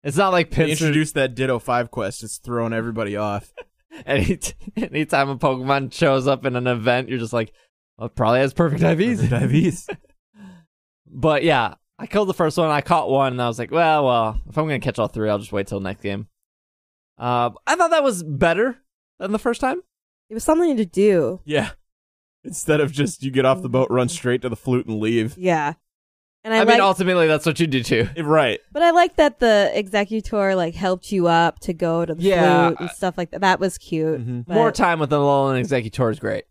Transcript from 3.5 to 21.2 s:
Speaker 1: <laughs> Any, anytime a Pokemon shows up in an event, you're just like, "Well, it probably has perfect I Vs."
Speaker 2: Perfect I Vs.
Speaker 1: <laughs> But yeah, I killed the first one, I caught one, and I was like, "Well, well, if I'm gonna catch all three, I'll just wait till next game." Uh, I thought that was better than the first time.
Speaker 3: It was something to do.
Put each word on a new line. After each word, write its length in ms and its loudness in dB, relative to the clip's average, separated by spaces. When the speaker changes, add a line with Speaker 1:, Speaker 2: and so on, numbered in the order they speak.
Speaker 1:
<laughs> 280 -20
Any, 320 -2
anytime 540 -2
a 80 -6
Pokemon 560 -2
shows 340 2
up 180 0
in 120 -2
an 100 -2
event, 420 0
you're 100 -4
just 140 -6
like, 200 -4
"Well, 100 -10
it 80 -14
probably 240 2
has 140 0
perfect 300 0
I 120 4
Vs." 340 0
Speaker 2:
Perfect 40 2
I 40 0
Vs. 460 0
Speaker 1:
<laughs> 40 -12
But 360 0
yeah, 320 0
I 80 -12
killed 220 0
the 40 -4
first 240 0
one, 120 2
I 120 0
caught 280 0
one, 240 2
and 80 -4
I 60 -2
was 120 -6
like, 120 -8
"Well, 340 2
well, 440 0
if 80 -6
I'm 80 0
gonna 140 -4
catch 200 -4
all 80 0
three, 220 -4
I'll 100 0
just 120 -12
wait 160 -4
till 120 -8
next 220 -10
game." 260 -8
Uh, 340 0
I 80 2
thought 160 2
that 120 2
was 200 0
better 560 0
than 120 -6
the 80 -2
first 220 -4
time. 200 -4
Speaker 3:
It 40 -16
was 100 -8
something 340 2
to 80 0
do. 600 2